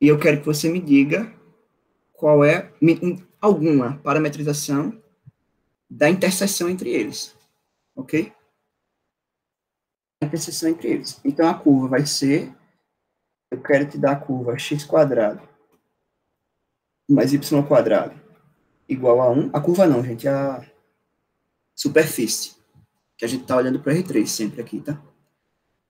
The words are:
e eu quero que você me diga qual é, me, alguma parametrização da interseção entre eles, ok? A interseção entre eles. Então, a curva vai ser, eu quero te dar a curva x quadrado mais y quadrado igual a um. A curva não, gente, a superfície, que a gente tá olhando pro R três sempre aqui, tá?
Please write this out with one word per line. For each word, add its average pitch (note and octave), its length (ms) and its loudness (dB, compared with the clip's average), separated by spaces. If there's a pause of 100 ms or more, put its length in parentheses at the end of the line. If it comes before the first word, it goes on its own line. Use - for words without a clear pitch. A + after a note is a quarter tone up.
e C#3+ 80 6
eu D3+ 100 4
quero D3+ 220 2
que - 60 -10
você D#3 220 -2
me F3 120 -2
diga D3+ 520 2 (800)
qual D3+ 320 4
é, E3+ 360 0
me, E3+ 440 2 (160)
alguma D3+ 580 2
parametrização D3 1000 -4 (880)
da C#3+ 220 2
interseção F#3 580 -2
entre F#3 220 -6
eles, - 460 -6 (580)
ok? - 380 -6 (1900)
A D3 60 -4
interseção D#3+ 420 -6
entre E3 200 -4
eles. - 360 -6
Então, D3+ 240 0
a - 60 0
curva C3+ 320 2
vai C3 180 0
ser, C#3+ 480 -2 (960)
eu C3 140 -12
quero C#3+ 260 0
te - 80 -14
dar C#3 160 0
a C#3+ 80 -4
curva B2+ 380 -6
x - 260 -8
quadrado C3 640 0 (1600)
mais C3+ 240 4
y C#3+ 300 2
quadrado A2+ 580 2 (680)
igual B2+ 320 2
a B2+ 100 4
um. C3 220 0
A D3+ 80 -2
curva F3 260 2
não, B2+ 160 4
gente, A#2+ 240 -6
a C#3 420 -4 (1120)
superfície, - 760 -2 (640)
que A#2 60 -10
a A#2 40 -4
gente B2+ 160 -8
tá C3 100 -4
olhando B2+ 240 0
pro C#3 140 -4
R F3 100 0
três A2+ 280 -2
sempre A2 320 -8
aqui, - 180 -12
tá? D3 200 -10 (880)